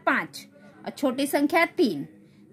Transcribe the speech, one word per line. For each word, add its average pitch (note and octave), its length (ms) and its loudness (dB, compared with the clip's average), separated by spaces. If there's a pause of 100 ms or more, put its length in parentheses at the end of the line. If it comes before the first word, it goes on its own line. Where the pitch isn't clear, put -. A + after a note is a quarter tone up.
पांच A#3+ 440 -2 (380)
और - 60 -8
छोटी C4+ 360 -2
संख्या E4 400 2 (100)
तीन, F3+ 300 0 (460)